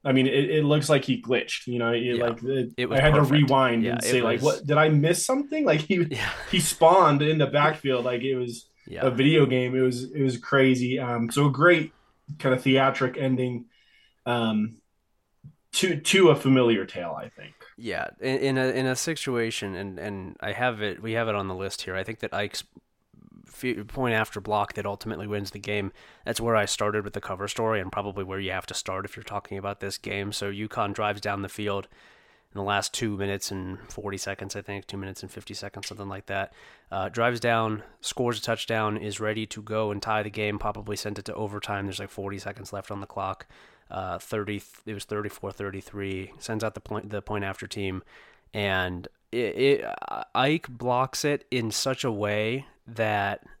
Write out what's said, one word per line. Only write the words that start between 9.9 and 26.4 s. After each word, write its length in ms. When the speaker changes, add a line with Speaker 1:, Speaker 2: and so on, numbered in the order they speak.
Speaker 1:
it 120
was 160
crazy. 600
Um, 320
so 160
a 40
great 420
kind 160
of 80
theatric 560
ending, 480
um, 520
to, 280
to 300
a 60
familiar 500
tale, 320
I 100
think. 240
Speaker 2:
Yeah, 320
in, 180
in 200
a, 100
in 180
a 100
situation, 800
and, 240
and 420
I 120
have 280
it, 220
we 100
have 160
it 60
on 140
the 60
list 280
here. 120
I 80
think 180
that 140
Ike's 300
f-, 400
point 280
after 260
block 320
that 140
ultimately 420
wins 240
the 80
game, 320
that's 160